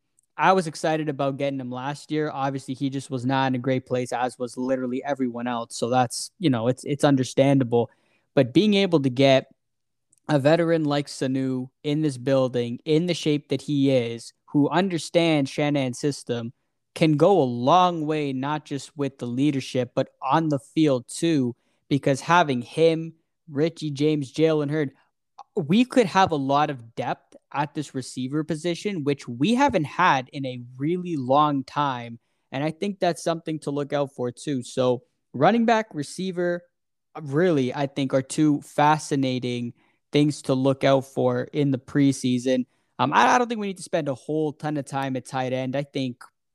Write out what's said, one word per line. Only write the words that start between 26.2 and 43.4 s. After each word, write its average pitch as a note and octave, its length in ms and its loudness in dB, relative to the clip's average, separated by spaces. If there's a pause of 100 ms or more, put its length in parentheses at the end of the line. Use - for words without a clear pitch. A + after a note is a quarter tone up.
a D#3 40 0
lot C#3+ 340 0
of A#2 240 -14
depth - 420 -8 (160)
at D3 220 -4
this D3+ 200 -8
receiver C3 480 -6
position, E3+ 640 -6
which C#3 240 -4
we C#3+ 260 0
haven't A#3+ 300 2
had C#3 480 2
in C#3 140 -8
a B2+ 160 -10 (140)
really E3+ 400 -4
long C#3 480 2
time. B2 540 -4 (320)
And C3+ 140 -4
I D#3 60 -2
think G3 300 -8
that's F3 220 0
something E3 380 -4
to D3+ 100 -6
look D3 220 -4
out C#3+ 220 -2
for B2 160 -6
too. C3+ 320 -6
So B2+ 400 0 (320)
running G#3+ 320 4
back, A3 260 2
receiver, F3 680 -6 (580)
really, D3 540 2
I C#3+ 120 -2
think C#3 280 -4
are C3+ 80 2
two D3+ 400 2
fascinating C3 1120 0 (380)
things D3 300 2
to C3+ 120 0
look C3+ 300 0
out C3+ 220 4
for B2 360 -2
in C#3+ 280 -2
the C3 80 0
preseason. B2+ 880 0 (320)
Um, B3+ 140 0
I, B3 220 6
I B3 40 4
don't A#3+ 100 0